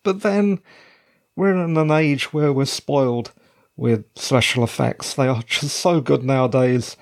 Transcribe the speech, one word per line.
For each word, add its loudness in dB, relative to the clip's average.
But -2
then, 0
we're 0
in -2
an 2
age 0
where 0
we're 2
spoiled -2
with 0
special 2
effects. -4
They 0
are -2
just -4
so 2
good 0
nowadays 0